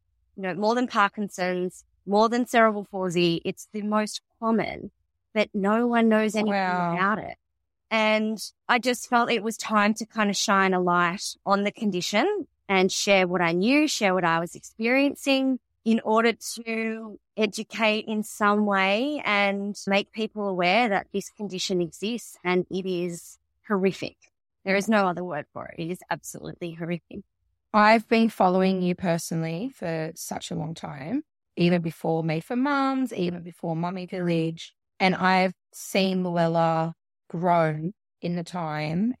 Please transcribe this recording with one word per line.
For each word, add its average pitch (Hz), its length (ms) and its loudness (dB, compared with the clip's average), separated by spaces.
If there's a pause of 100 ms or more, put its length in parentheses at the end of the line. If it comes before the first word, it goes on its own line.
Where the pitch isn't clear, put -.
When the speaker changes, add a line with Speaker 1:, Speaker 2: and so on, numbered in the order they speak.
(360)
Speaker 1:
You 196 60 -10
know, 185 120 -4
more 208 200 2
than 247 120 0
Parkinson's, 185 960 -2 (220)
more 208 220 4
than 240 180 0
cerebral 220 440 4
palsy, 175 540 2
it's - 280 -8
the 214 100 -6
most 208 400 -2 (180)
common, 226 500 -2 (440)
but 208 180 2
no 214 340 2
one 233 220 4
knows 214 280 4
anything 214 160 0
Speaker 2:
Wow. 180 420 0
Speaker 1:
about 196 240 0
it. - 180 -10 (540)
And 214 480 2 (300)
I 247 100 4
just 247 300 -2
felt 240 220 2
it 226 120 0
was 220 140 -6
time 214 380 2
to 214 120 -8
kind 208 240 0
of 190 60 -2
shine 190 380 4
a 180 60 2
light 175 420 2 (220)
on 196 200 2
the 202 80 0
condition 226 760 -2 (220)
and 190 240 4
share 190 340 2
what 175 160 -2
I 170 100 2
knew, 254 360 2
share 190 260 0
what 185 100 0
I 165 160 2
was 170 140 -8
experiencing 269 1040 0 (260)
in 220 160 2
order 226 320 2
to 226 840 -8 (180)
educate 214 680 -2
in 214 160 -4
some 208 440 0
way 202 580 0
and 202 500 0 (120)
make 196 260 0
people 214 360 -4
aware 185 400 2
that 196 240 -2
this 196 180 -6
condition 185 500 -4
exists 202 640 -6
and 180 260 0
it 185 160 -6
is 175 520 -6 (300)
horrific. 190 480 -2 (480)
There 190 120 0
is 196 120 0
no 208 180 4
other 175 180 -2
word 151 280 -8
for - 160 -12
it. - 140 -12
It 165 80 -6
is 185 100 -8 (100)
absolutely - 640 -10
horrific. 170 480 -10 (520)
Speaker 2:
I've 214 360 6
been 226 200 4
following 190 540 2
you 180 120 0
personally 165 800 -4
for 160 400 -6
such - 360 -10
a 175 40 -6
long 165 200 -6
time, 165 480 -8 (340)
even 175 240 4
before 165 420 -4
Made 160 220 -2
for 247 120 -6
Mums, 269 580 0
even 175 280 -4
before 170 340 -6
Mummy 180 300 -4
Village. 170 680 -2 (260)
And 190 140 4
I've 185 400 2 (180)
seen 190 520 0
Luella 165 720 2 (340)
grow 165 640 2 (280)
in 175 160 -2
the 175 80 -4
time. 165 760 -4